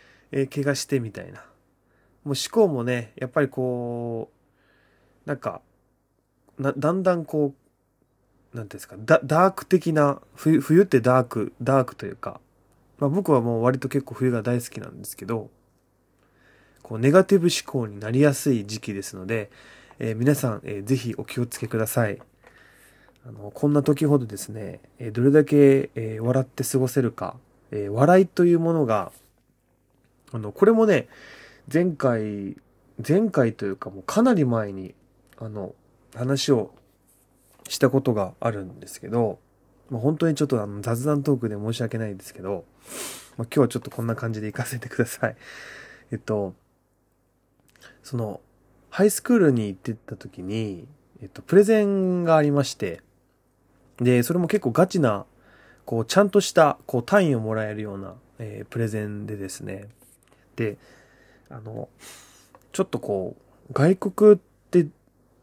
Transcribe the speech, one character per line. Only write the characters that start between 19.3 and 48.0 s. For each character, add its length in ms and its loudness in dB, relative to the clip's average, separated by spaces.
え 140 -4
ー、 40 -6
皆 180 2
さ 160 -2
ん、 140 -6
え 140 -8
ー、 60 -10
ぜ 120 0
ひ 220 -8
お 60 -12
気 160 -10
を 40 -2
つ 160 -10
け 60 -6
く 100 -6
だ 100 -2
さ 220 0
い。 100 -8
あ 60 -18
の、 180 -16
こ 180 0
ん 60 2
な 80 4
時 240 0
ほ 120 4
ど 60 -2
で 140 -12
す 100 -12
ね、 320 -12
え 100 -10
ー、 40 -8
ど 100 0
れ 80 6
だ 140 6
け、 520 6
え 220 -6
ー、 40 -8
笑 220 0
っ 20 -8
て 180 -8
過 140 -2
ご 100 2
せ 140 0
る 100 -2
か、 240 -10
え 180 -6
ー、 20 -6
笑 300 6
い 40 2
と 200 2
い 80 6
う 60 2
も 120 0
の 140 2
が、 260 -2
あ 60 -8
の、 120 -8
こ 140 2
れ 80 8
も 140 6
ね、 220 2
前 200 2
回、 640 -2
前 220 2
回 240 2
と 140 -8
い 40 -4
う 60 -6
か 140 -14
も 100 -16
う 40 -18
か 180 0
な 100 4
り 140 2
前 260 -2
に、 220 -14
あ 120 -12
の、 260 -10
話 380 0
を 200 2
し 100 -8
た 120 4
こ 100 2
と 140 0
が 260 -2
あ 100 -2
る 140 -8
ん 160 -16
で 60 -20
す 140 -18
け 80 -14
ど、 320 -2
ま 80 -8
あ、 20 -8
本 160 0
当 120 0
に 80 0
ち 60 -2
ょ 40 2
っ 20 -14
と 140 0
あ 40 -8
の、 140 -12
雑 240 -4
談 180 0
ト 140 2
ー 40 -10
ク 100 -4
で 60 -6
申 180 -6
し 80 -6
訳 160 -6
な 80 -6
い 100 -10
で 80 -20
す 80 -20
け 80 -18
ど、 240 -8
ま 80 -8
あ、 20 -6
今 20 -
日 100 -2
は 100 4
ち 80 -8
ょ 40 -6
っ 20 -10
と 80 -14
こ 100 -10
ん 60 -4
な 100 -2
感 160 -6
じ 80 -8
で 60 -8
行 80 -10
か 100 -6
せ 140 -8
て 100 -12
く 80 -12
だ 80 2
さ 240 -4
い。 80 -10
え 20 -6
っ 40 -8
と、 360 -4